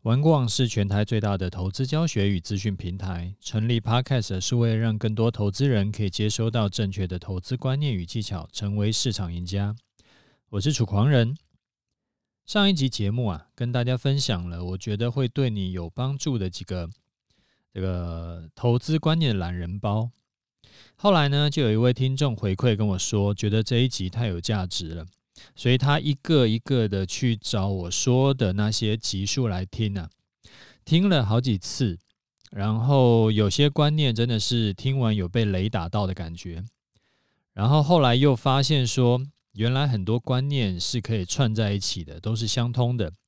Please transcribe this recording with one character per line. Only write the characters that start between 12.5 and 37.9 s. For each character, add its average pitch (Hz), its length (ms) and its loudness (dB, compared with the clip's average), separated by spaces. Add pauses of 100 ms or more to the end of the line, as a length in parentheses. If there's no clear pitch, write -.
一 202 40 4
集 139 160 2
节 101 200 -2
目 117 180 0
啊， 85 280 -6
跟 120 160 -4
大 123 140 0
家 127 120 0
分 135 220 0
享 90 320 -2
了 85 140 -6
我 92 120 -4
觉 104 200 -4
得 117 160 -2
会 131 160 0
对 131 200 0
你 101 220 -4
有 90 180 -6
帮 131 300 -6
助 139 180 -2
的 95 140 -2
几 - 140 -14
个， 87 260 -6 (840)
这 - 80 -10
个 85 720 -6
投 120 240 0
资 151 220 0
观 160 180 2
念 151 160 2
的 101 60 0
懒 87 180 -4
人 90 220 -6
包。 110 320 -2 (880)
后 208 120 4
来 151 160 4
呢， 143 200 2
就 147 140 0
有 113 100 4
一 107 40 4
位 123 160 4
听 131 240 0
众 135 180 0
回 98 200 0
馈 113 220 2
跟 107 100 2
我 95 120 0
说， 101 340 2
觉 107 160 -2
得 107 140 2
这 120 160 0
一 127 100 4
集 92 220 -4
太 117 160 -4
有 90 140 -4
价 98 260 -2
值 87 220 -6
了， 82 180 -10 (480)
所 - 160 0
以 127 80 6
他 143 220 2
一 147 120 -2
个 139 340 2
一 110 120 2
个 117 300 0
的 95 180 -2
去 117 300 0
找 101 320 -2
我 92 220 -4
说 131 440 2
的 110 180 0
那 104 160 0
些 107 280 0
集 98 280 -4
数 123 220 -2
来 95 180 -2
听 101 320 -4
啊， 85 140 -8 (720)
听 180 240 4
了 151 160 4
好 107 160 4
几 120 160 0
次， 95 400 -2 (540)
然 107 300 -2
后 120 500 6
有 104 180 4
些 143 220 2
观 151 240 2
念 147 180 2
真 117 160 0
的 113 120 0
是 110 340 0
听 135 240 -2
完 113 160 2
有 95 140 0
被 110 160 0
雷 98 240 0
打 85 200 -4
到 104 160 0
的 95 80 -2
感 85 220 -8
觉， 85 300 -10 (880)
然 101 160 0
后 147 120 4
后 160 200 4